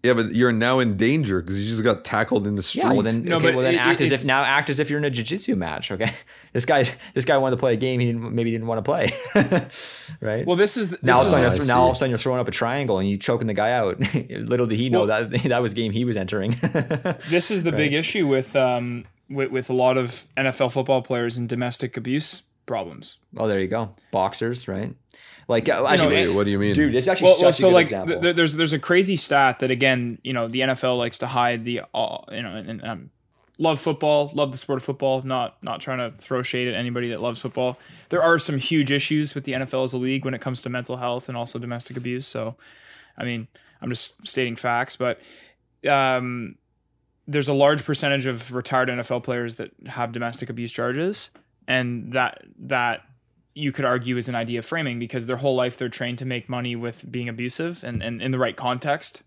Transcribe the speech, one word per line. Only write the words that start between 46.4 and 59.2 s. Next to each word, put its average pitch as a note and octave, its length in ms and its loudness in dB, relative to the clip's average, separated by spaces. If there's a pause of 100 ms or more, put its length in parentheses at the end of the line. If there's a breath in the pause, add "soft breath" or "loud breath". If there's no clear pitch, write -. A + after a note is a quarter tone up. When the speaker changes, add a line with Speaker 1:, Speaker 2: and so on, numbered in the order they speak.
Speaker 3:
there's C#3+ 200 0
a D3 60 0
large C#3+ 300 4
percentage C#3 420 -2
of A#2+ 280 -6
retired B2+ 360 0
N B2 100 -4
F A#2 100 -6
L B2 100 -2
players A#2+ 360 -4
that - 140 -10 (160)
have A#2+ 260 -6
domestic A#2 380 -8
abuse A#2 220 -8
charges, D3 580 -4 (380)
and B2 440 -2
that, B2+ 300 -2 (160)
that B2 440 -2 (520)
you D3 160 -4
could C3+ 140 -4
argue B2 320 0
is A#2+ 120 -4
an B2 60 -6
idea A#2 240 -4
of A2+ 60 -8
framing C#3+ 340 -4
because A#2+ 280 -6
their B2+ 100 -4
whole C3+ 180 0
life B2 220 0
they're B2 140 -6
trained B2 280 -8
to C3 60 -10
make B2 240 -8
money B2 260 -6
with A#2 380 -10
being A#2+ 160 -6
abusive B2 560 -6
and, A#2+ 180 -6
and A#2 200 -8
in C3 100 -2
the B2+ 60 -2
right B2+ 180 0
context B2+ 720 -4